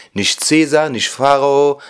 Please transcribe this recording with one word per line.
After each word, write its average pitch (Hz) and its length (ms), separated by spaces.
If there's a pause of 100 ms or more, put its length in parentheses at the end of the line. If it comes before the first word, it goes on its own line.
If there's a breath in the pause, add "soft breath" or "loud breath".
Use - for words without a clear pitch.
(140 loud breath)
Nicht 98 300
Cäsar, 151 460
nicht 110 200
Pharao, 139 800